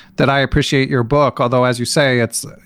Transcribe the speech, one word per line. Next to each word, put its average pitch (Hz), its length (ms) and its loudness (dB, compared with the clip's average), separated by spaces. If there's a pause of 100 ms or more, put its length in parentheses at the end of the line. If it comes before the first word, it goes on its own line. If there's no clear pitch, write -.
(160)
that 131 120 2
I 139 120 2
appreciate 135 480 0
your 127 160 0
book, 143 340 0
although 123 260 2
as 123 140 0
you 120 60 -4
say, 131 340 0
it's, - 260 -2 (220)